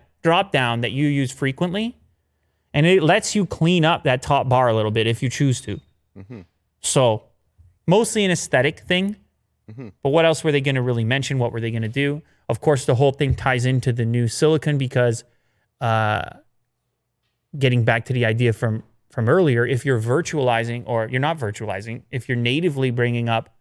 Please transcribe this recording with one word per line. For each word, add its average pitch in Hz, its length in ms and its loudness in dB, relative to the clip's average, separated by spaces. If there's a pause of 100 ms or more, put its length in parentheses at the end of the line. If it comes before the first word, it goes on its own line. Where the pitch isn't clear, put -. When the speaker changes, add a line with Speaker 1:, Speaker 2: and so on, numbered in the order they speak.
(240)
Speaker 1:
drop 180 280 2
down 120 300 0
that 117 100 -4
you 143 160 0
use 139 240 0
frequently, 180 640 -4 (800)
and 147 120 4
it 180 180 4
lets 180 320 2
you 208 100 2
clean 170 400 2
up 165 200 2
that 131 160 0
top 131 280 0
bar 127 200 4
a 113 40 4
little 110 180 0
bit 110 160 0
if 117 140 -2
you 131 80 -2
choose 135 320 0
to. - 180 -10 (380)
Speaker 2:
Mm-hmm. 98 240 -18 (380)
Speaker 1:
So 117 440 0 (640)
mostly 214 400 2
an 190 60 2
aesthetic 143 500 0
thing, 190 360 -2 (540)
Speaker 2:
Mm-hmm. 113 180 -16 (120)
Speaker 1:
but 139 80 -2
what 160 160 4
else 160 180 2
were 160 80 0
they 143 80 2
gonna 135 220 -2
really 120 240 0
mention? 131 340 -2
What 117 140 -2
were 113 80 -6
they 113 100 -4
gonna 113 160 -4
do? 143 340 -4 (280)
Of 120 100 -4
course, 143 260 0
the 131 100 2
whole 135 180 4
thing 135 220 0
ties 127 300 -2
into 127 280 0
the 120 100 -2
new 117 240 0
silicon 151 500 0
because, 123 460 0 (560)
uh, 110 440 -2 (1300)
getting 123 280 2
back 117 200 0
to - 80 -4
the 120 120 0
idea 113 260 2
from, 110 320 -4 (260)
from 113 200 -2
earlier, 139 360 4
if 120 200 -2
you're 127 160 0
virtualizing, 120 840 -2
or 113 220 -2
you're 127 140 -4
not 160 160 -2
virtualizing, 107 640 -8 (100)
if 127 160 -8
you're 127 80 -2
natively 135 560 0
bringing 120 380 -2
up 113 320 -4